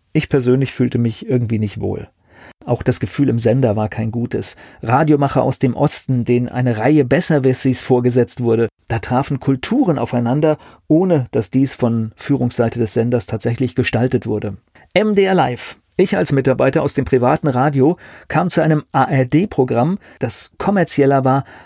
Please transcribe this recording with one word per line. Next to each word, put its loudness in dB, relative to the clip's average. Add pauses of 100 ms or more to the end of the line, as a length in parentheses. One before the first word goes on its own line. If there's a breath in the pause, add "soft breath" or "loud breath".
(120)
ich -2
persönlich 2
fühlte -2
mich -4
irgendwie 0
nicht -6
wohl. -6 (560 loud breath)
Auch -2
das 0
Gefühl 0
im 0
Sender 2
war -2
kein -6
gutes. -6 (260 loud breath)
Radiomacher 2
aus 0
dem 0
Osten, 0
denen 0
eine -2
Reihe 2
Besserwissers 2
vorgesetzt 0
wurde, 2 (200)
da -2
trafen -2
Kulturen 0
aufeinander, 0 (320 loud breath)
ohne 2
dass -2
dies 0
von -2
Führungsseite -2
des -2
Senders 0
tatsächlich -4
gestaltet 0
wurde. -6 (380 soft breath)
M 2
D 4
R 0
Live. -2 (180)
Ich 2
als 0
Mitarbeiter 2
aus -2
dem -2
privaten 2
Radio 2 (280 loud breath)
kam 0
zu 2
einem 2
A-R-D-Programm, 0 (200 loud breath)
das -6
kommerzieller 2
war 2 (220 loud breath)